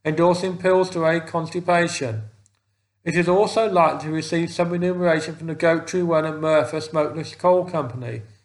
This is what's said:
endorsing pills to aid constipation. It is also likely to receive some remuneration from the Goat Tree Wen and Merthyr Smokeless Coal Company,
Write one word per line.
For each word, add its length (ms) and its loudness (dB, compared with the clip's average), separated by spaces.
endorsing 520 2
pills 340 2
to 160 -2
aid 180 0
constipation. 960 -2
It 120 -2
is 120 2
also 420 2
likely 380 2
to 60 -6
receive 380 -2
some 180 -2
remuneration 680 0
from 120 -12
the 80 -6
Goat 320 2
Tree 160 -2
Wen 200 2
and 160 -4
Merthyr 400 2
Smokeless 560 -4
Coal 300 2
Company, 560 -8